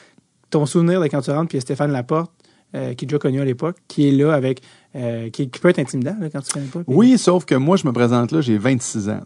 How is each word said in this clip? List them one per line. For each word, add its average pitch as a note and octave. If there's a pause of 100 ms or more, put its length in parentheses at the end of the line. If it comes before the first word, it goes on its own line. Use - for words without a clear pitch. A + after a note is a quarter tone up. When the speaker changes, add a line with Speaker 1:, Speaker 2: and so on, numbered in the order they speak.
(520)
Speaker 1:
Ton D3+
souvenir F3
de D#3
quand C#3
tu C#3
rentres, D#3
puis -
il C3
y -
a -
Stéphane D3
Laporte, D3 (440)
euh, C3
qui B2
est -
déjà C#3+
connu C#3
à C#3
l'époque, C3+ (100)
qui D3
est C#3
là C#3+
avec, C3 (340)
euh, A#2
qui, C3+
qui -
peut F3
être F3+
intimidant, C#3
là, E3+
quand C#3+
tu -
connais C#3+
pas, C3+
puis C3+
Speaker 2:
Oui, A#3+
sauf F3+
que D3
moi, D3
je F#3
me C3
présente A#2+
là, D#3+
j'ai A#2+
vingt-six A2+
ans. G#2+